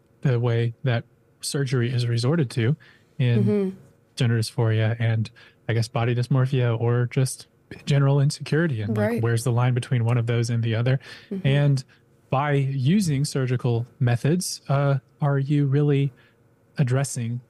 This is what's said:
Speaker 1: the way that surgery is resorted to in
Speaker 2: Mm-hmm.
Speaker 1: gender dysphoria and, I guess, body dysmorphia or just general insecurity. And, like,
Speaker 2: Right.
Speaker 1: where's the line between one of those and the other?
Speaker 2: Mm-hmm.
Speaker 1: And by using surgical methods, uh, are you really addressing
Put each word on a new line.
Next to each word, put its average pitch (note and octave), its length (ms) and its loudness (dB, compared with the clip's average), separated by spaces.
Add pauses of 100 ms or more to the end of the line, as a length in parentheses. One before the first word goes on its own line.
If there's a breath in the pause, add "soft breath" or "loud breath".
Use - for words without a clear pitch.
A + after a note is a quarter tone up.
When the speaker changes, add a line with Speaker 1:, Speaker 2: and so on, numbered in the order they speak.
(220)
Speaker 1:
the B2 160 2
way A#2 360 0 (100)
that B2 200 0 (360)
surgery C3 520 -2
is A#2+ 140 -2
resorted A#2+ 440 0
to A#2+ 260 0 (420 loud breath)
in C3+ 260 2
Speaker 2:
Mm-hmm. G3 260 0 (460)
Speaker 1:
gender A#2 220 2
dysphoria A2 600 0
and, A2+ 320 -2 (380 loud breath)
I A2+ 60 -2
guess, A2+ 140 0
body A#2+ 260 -2
dysmorphia B2 680 0
or A#2+ 260 2
just - 400 -2 (380)
general C#3 360 2
insecurity. C#3+ 640 0
And, G#2+ 140 -4
like, A2+ 140 0
Speaker 2:
Right. A#2 120 -2
Speaker 1:
where's A#2 220 0
the B2+ 80 0
line B2 220 2
between A#2+ 300 -2
one A#2+ 140 2
of A#2 80 -2
those A#2 240 0
and A#2 120 0
the A2+ 120 -2
other? B2+ 240 0 (320 loud breath)
Speaker 2:
Mm-hmm. F#3+ 160 -4
Speaker 1:
And C#3 380 2 (460 soft breath)
by C#3+ 220 0
using C#3 720 0
surgical B2 640 -2 (140)
methods, C3+ 680 0
uh, C#3 300 0 (220)
are C#3+ 180 0
you C#3+ 280 0
really C#3 460 2 (680 soft breath)
addressing B2+ 720 -2